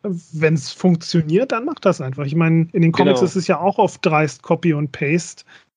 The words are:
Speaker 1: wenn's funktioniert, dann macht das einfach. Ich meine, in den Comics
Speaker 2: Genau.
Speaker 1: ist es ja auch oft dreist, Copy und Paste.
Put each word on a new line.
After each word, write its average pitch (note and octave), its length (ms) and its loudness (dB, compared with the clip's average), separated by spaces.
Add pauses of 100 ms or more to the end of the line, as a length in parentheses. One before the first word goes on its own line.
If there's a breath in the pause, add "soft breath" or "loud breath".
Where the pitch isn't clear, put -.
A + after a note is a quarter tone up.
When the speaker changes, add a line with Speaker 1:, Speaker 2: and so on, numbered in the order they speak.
Speaker 1:
wenn's D#3+ 640 -4
funktioniert, E3+ 800 0
dann A#3 140 -4
macht D#4 200 -8
das F#3 160 2
einfach. C3+ 240 -8
Ich C#3 120 -4
meine, E3 360 2
in F3+ 100 0
den E3 100 4
Comics D#3+ 260 4
Speaker 2:
Genau. F#3 80 4
Speaker 1:
ist E3 80 -4
es F3+ 140 -2
ja D#3+ 100 2
auch F#3 200 0
oft - 280 0
dreist, D#3 360 0
Copy E3 320 0
und D3 180 -4
Paste. D#3+ 520 -4 (320 loud breath)